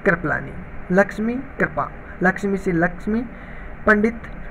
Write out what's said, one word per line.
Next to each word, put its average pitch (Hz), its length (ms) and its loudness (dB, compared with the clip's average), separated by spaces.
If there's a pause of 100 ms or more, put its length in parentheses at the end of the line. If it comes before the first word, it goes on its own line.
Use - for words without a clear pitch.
कृपलानी। 139 480 0 (380)
लक्ष्मी 202 420 4
कृपा, 202 580 -2 (320)
लक्ष्मी 190 340 2
से 190 140 0
लक्ष्मी 175 540 0 (600)
पंडित 214 320 6 (340)